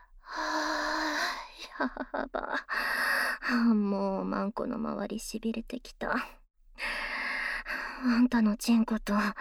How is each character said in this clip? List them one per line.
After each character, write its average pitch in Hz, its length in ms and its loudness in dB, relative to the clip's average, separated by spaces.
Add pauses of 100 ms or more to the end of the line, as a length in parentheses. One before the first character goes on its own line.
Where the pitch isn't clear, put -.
(200)
は - 220 -8 (1400)
あ、 262 80 0 (300)
や - 140 -4
ば。 - 340 -4 (1080)
も 196 480 2
う - 20 -2
マ 196 200 0
ン 202 80 -2
コ - 140 -4
の - 100 -4
周 220 320 -4
り 220 100 -6
痺 226 340 -4
れ 226 100 -6
て - 180 -8
き - 120 -18
た。 226 240 -2 (1900)
あ 233 140 4
ん 247 100 8
た 233 140 4
の 208 140 4
チ - 200 4
ン 226 80 6
コ 220 140 0
と - 160 -2 (260)